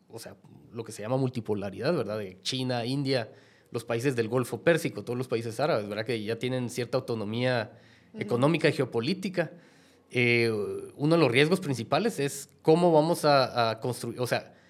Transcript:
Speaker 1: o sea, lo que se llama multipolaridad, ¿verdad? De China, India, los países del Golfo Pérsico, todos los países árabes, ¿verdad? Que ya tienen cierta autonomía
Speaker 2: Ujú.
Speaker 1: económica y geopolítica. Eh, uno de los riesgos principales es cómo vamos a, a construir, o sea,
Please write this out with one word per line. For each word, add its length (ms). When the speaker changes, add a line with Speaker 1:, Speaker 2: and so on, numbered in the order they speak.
Speaker 1:
o 100
sea, 180
lo 120
que 80
se 100
llama 160
multipolaridad, 760
¿verdad? 240
De 240
China, 440
India, 440
los 140
países 320
del 120
Golfo 340
Pérsico, 420
todos 140
los 100
países 320
árabes, 280
¿verdad? 180
Que 160
ya 160
tienen 320
cierta 260
autonomía 760
Speaker 2:
Ujú. 80
Speaker 1:
económica 460
y 40
geopolítica. 760
Eh, 400
uno 200
de 40
los 100
riesgos 300
principales 580
es 300
cómo 300
vamos 340
a, 440
a 100
construir, 400
o 60
sea, 280